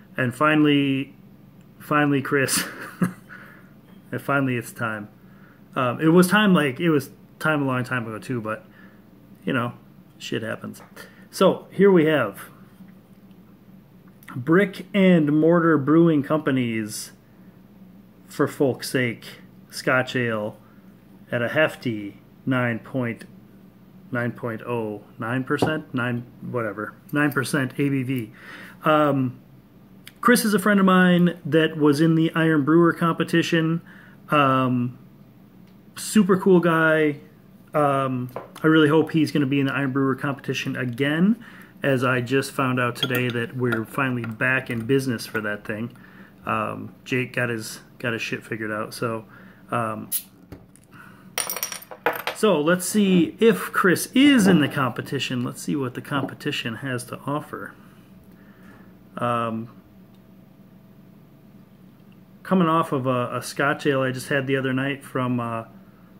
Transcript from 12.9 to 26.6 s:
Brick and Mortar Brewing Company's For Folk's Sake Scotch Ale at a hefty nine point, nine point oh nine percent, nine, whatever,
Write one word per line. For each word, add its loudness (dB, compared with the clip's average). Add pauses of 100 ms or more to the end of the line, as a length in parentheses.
Brick 0
and 6
Mortar 4
Brewing 4
Company's -2 (1120)
For -2
Folk's -2
Sake -4 (440)
Scotch -2
Ale -4 (760)
at -2
a -2
hefty -4 (240)
nine 0
point, -8 (840)
nine -4
point -10
oh -6 (160)
nine -4
percent, -2
nine, -4 (240)
whatever, -6 (160)